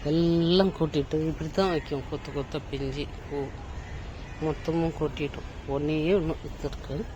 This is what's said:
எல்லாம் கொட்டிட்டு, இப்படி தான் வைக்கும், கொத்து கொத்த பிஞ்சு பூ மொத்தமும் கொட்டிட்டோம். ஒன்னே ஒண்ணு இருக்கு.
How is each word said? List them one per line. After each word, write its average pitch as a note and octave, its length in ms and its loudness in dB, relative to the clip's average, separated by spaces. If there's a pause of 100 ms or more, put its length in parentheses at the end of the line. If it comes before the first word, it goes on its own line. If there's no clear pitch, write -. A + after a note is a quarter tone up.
எல்லாம் E3+ 720 6
கொட்டிட்டு, D#3 500 2
இப்படி D#3+ 220 -2
தான் F#3+ 240 4
வைக்கும், C#3+ 360 -2
கொத்து D3+ 220 -4
கொத்த C#3+ 280 -4 (100)
பிஞ்சு C#3 360 -4 (160)
பூ C#3+ 160 -6 (1000)
மொத்தமும் D#3+ 580 0
கொட்டிட்டோம். - 500 -2 (200)
ஒன்னே D3 280 2 (200)
ஒண்ணு D#3+ 180 2 (100)
இருக்கு. - 520 -6 (200)